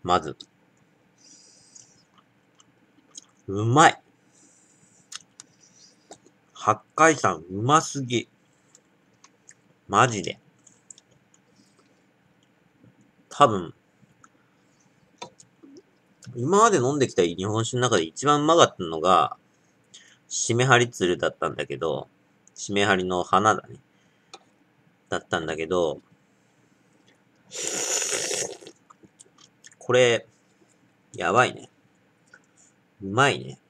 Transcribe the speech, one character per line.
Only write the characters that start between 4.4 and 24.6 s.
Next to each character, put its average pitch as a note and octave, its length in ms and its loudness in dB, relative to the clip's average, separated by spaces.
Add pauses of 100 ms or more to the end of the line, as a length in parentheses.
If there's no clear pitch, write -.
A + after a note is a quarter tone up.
八 - 280 -2 (140)
海 D#3 200 4
山 F2 360 -2
う G2 100 -6
ま C#3+ 200 2
す C#3+ 220 -10
ぎ。 A#2+ 260 -4 (1600)
マ G#2 200 4
ジ G#2+ 160 -4
で。 - 160 -10 (3000)
多 C#3+ 200 4
分、 F#2 240 -6 (2750)
今 D#3 220 0
ま A3+ 120 6
で F#3+ 60 2
飲 C3+ 180 0
ん D3 40 -4
で B2+ 100 2
き - 40 -14
た - 100 2
日 E2+ 200 -2
本 G#2+ 220 -2
酒 A#2+ 100 -8
の B2 60 0
中 A#2 160 2
で E2 80 0
一 D#2+ 200 -12
番 D3 160 2
う D3 40 -2
ま D#3+ 100 4
か D#3+ 80 8
っ - 140 2
た F#2+ 60 -8
の D#2+ 180 -6
が、 E2+ 340 4 (920)
し - 280 -4
め A#2+ 100 2
は C3 120 6
り A#2+ 120 2
鶴 F2 280 0
だ D#2+ 100 -2
っ - 100 -4
た - 120 -4
ん C2+ 60 -8
だ D#2+ 120 -8
け C#2+ 100 -8
ど、 C#2+ 300 -6 (480)
し - 160 -12
め G2+ 140 0
は G2+ 100 2
り F#2 80 -2
の F#2 200 -2
花 G2+ 320 2
だ - 120 -14
ね。 - 80 -20 (1300)